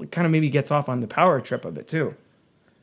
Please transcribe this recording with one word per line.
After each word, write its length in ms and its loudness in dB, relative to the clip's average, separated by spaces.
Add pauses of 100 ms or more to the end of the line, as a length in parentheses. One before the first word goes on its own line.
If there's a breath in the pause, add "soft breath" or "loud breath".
(120)
kind 140 0
of 60 4
maybe 180 4
gets 220 0
off 180 0
on 100 -2
the 80 -4
power 320 4
trip 240 -6
of 140 -10
it 100 -12
too. 260 -4 (680)